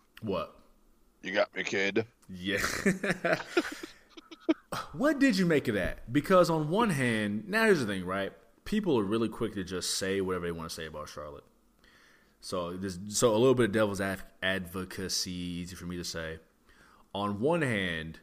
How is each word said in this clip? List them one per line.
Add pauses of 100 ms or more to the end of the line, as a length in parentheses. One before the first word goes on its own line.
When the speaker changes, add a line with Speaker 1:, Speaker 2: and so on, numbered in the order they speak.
(220)
Speaker 1:
What? (720)
Speaker 2:
"You
got
me,
kid." (240)
Speaker 1:
Yeah. (260)
<laughs> (1600)
What
did
you
make
of
that?
Because
on
one
hand,
now
here's
the
thing,
right? (340)
People
are
really
quick
to
just
say
whatever
they
wanna
say
about
Charlotte. (1000)
So
this, (100)
so
a
little
bit
of
devil's
adv-, (200)
advocacy,
easy
for
me
to
say. (760)
On
one
hand,